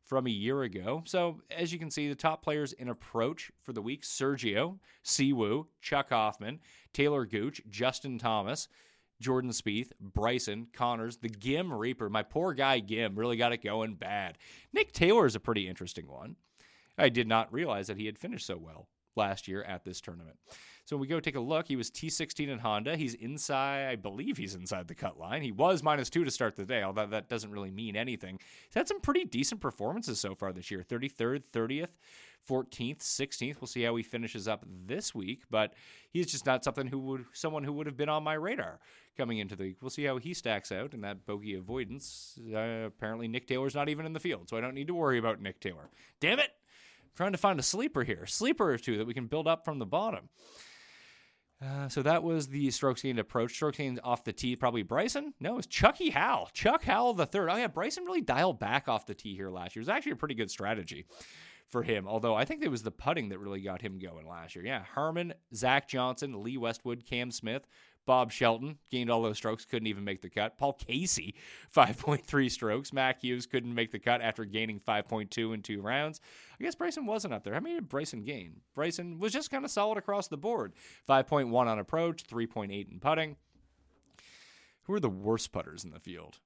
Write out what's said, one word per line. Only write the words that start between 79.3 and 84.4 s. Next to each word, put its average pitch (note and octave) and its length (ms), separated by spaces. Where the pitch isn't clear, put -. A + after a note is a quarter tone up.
just D4 180
kinda C#4 200
solid G#3 260
across G3+ 320
the D3+ 80
board. D3 380
Five C3+ 200
point C#3+ 220
one A#2+ 180
on A2 120
approach, D#3+ 460
three A#2 220
point G2+ 260
eight G2+ 200
in F2+ 80
putting. D#3 360